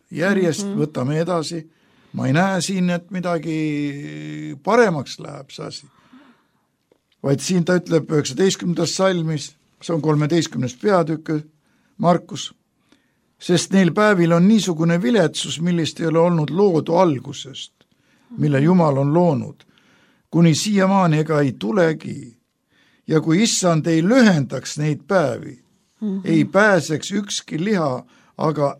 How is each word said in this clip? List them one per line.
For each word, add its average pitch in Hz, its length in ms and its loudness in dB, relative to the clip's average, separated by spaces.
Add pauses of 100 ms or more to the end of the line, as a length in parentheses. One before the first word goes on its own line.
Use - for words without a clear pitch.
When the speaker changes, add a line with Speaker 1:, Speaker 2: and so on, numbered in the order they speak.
(120)
Speaker 1:
järjest 185 540 0
Speaker 2:
Mhm. 202 160 -4
Speaker 1:
võtame 151 400 -4
edasi, 165 480 -6 (440)
ma 123 140 -4
ei 131 60 2
näe 185 280 2
siin, 185 280 -2
et 175 220 -6
midagi 151 1500 -6
paremaks 190 560 0
läheb - 320 -16
see 104 140 -14
asi. - 220 -16 (1400)
Vaid 139 160 2
siin 180 260 0
ta 180 140 2
ütleb 165 320 -2
üheksateistkümnendas 160 840 -2
salmis, 165 600 -2 (260)
see 170 140 -6
on 151 60 -2
kolmeteistkümnes 151 760 0
peatükk, 160 680 -2 (540)
Markus, - 560 -2 (840)
sest - 340 0
neil 185 180 6
päevil 190 420 4
on 175 140 6
niisugune 170 540 2
viletsus, 175 600 0
millist 170 380 -2
ei 165 80 -2
ole 160 120 2
olnud 165 300 2
loodu 170 460 0
algusest, 139 760 -2 (640)
mille 143 240 2
Jumal 160 360 4
on 143 160 0
loonud, 151 500 0 (680)
kuni 165 240 6
siiamaani 190 640 2
ega 156 220 0
ei 135 120 0
tulegi. 160 800 -4 (720)
Ja 156 140 2
kui 160 220 2
Issand 170 440 0
ei 160 160 2
lühendaks 180 720 2
neid 151 300 -2
päevi, 147 520 -2 (420)
Speaker 2:
Mhm. 196 220 -4
Speaker 1:
ei 160 220 2
pääseks 185 640 0
ükski 180 520 -6
liha, 156 400 -2 (340)
aga 143 420 -2